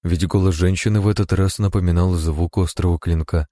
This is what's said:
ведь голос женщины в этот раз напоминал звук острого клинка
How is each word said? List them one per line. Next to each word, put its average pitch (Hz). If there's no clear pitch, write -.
ведь 85
голос 95
женщины 92
в 101
этот 104
раз 95
напоминал 92
звук 82
острого 87
клинка 80